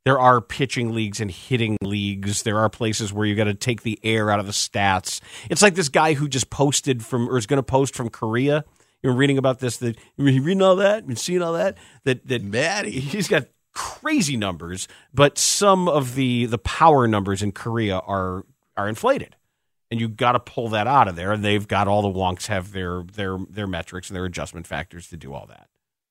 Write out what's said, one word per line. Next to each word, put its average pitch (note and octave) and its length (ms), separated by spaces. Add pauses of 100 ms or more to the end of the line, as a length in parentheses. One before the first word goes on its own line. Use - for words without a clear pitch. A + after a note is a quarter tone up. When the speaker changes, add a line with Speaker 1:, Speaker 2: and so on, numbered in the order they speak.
Speaker 1:
There C3+ 140
are B2+ 220
pitching A#2+ 520
leagues A2 280
and G2+ 100
hitting A2 500
leagues. G2+ 640
There G#2+ 160
are A2 100
places A2 440
where G#2 120
you G#2 100
gotta G#2 180
take A2 300
the A2 200
air A2 260
out G#2 120
of G2 40
the G2+ 60
stats. G2 680 (280)
It's F3 120
like G3 140
this E3+ 120
guy D#3+ 260
who D3 140
just C3 220
posted C#3 560
from, A#2+ 240
or C3 80
is A2+ 100
gonna C#3 160
post C3+ 320
from A#2 140
Korea. C3+ 560 (360)
You're C3 120
reading C3+ 240
about C3 220
this, B2 180
that, A#2 200 (200)
you C#3 80
reading C#3 360
all F#3+ 140
that, G3+ 320
you A#2+ 80
seeing F3+ 260
all E3 120
that, F3+ 240 (260)
that, B2+ 240
that A#2+ 160
Speaker 2:
Maddie. D3 560
Speaker 1:
he's C#3+ 300
got D3+ 180 (260)
crazy A3+ 600
numbers, F#2 540 (240)
but C#3+ 240
some F#3+ 500
of C3+ 280
the, B2 320
the A2+ 120
power D3 480
numbers G2+ 340
in G2+ 120
Korea A2 460
are, F#2 440 (320)
are G2+ 140
inflated. A3+ 480 (520)
And A#2 120
you A2+ 80
gotta A#2+ 300
pull - 300
that G#2+ 160
out B2+ 220
of F#2 80
there. F2+ 160
And G#2 140
they've G#2 200
got, G2+ 220
all G#2 140
the G2+ 80
wonks F#2 380
have G2+ 260
their, F2+ 300
their, F#2+ 340 (120)
their G2+ 180
metrics F2+ 420
and G2 80
their F2+ 80
adjustment E2 420
factors D#2+ 400
to - 80
do C2+ 180
all A1+ 120
that. G1+ 240 (400)